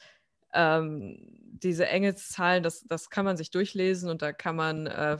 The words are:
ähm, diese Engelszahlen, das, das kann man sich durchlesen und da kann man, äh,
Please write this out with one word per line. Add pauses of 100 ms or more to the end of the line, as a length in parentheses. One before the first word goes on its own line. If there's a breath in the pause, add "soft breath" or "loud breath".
(520 soft breath)
ähm, (240)
diese
Engelszahlen,
das,
das
kann
man
sich
durchlesen
und
da
kann
man,
äh,